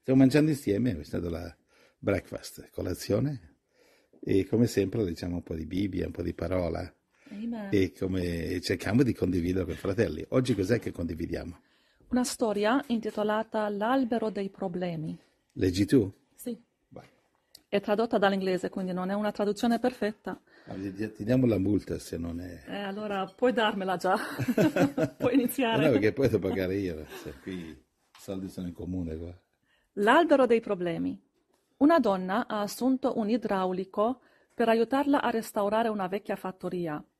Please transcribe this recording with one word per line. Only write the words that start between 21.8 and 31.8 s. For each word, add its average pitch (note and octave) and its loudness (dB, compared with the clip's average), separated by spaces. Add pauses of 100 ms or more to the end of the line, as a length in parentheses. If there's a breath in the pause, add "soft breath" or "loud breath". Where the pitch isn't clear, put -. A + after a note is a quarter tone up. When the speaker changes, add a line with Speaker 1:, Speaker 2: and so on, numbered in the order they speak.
Speaker 1:
se - -10
non E2+ -6
è F2 -14
Speaker 2:
Eh, G3 -8
allora G3+ -6
puoi B3 0
darmela G3+ 0
già. F#3 2
<laughs> - 2
Puoi - 2
Speaker 1:
<laughs> C4+ 6
Speaker 2:
iniziare. A#3+ 2
Speaker 1:
Eh - 4
no, D3+ 6
perché G#2 4
poi C3+ 2
devo G2 2
pagare F#2 0
io, E2 -4 (160)
se D2+ -12 (100)
qui F#2+ -8 (160)
i D#2 -18 (340)
soldi F#2+ -10
sono F#2 -8
in E2+ -8
comune F2 -6
qua. E2+ -12 (540)
Speaker 2:
L'albero C4+ 6
dei A3+ 4
problemi. F3+ -4 (560)
Una D#4+ 6